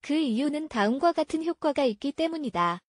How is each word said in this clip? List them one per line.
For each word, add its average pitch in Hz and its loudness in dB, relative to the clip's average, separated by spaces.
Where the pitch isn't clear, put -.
그 - -2
이유는 294 0
다음과 254 2
같은 320 -2
효과가 302 0
있기 254 -2
때문이다. 247 -2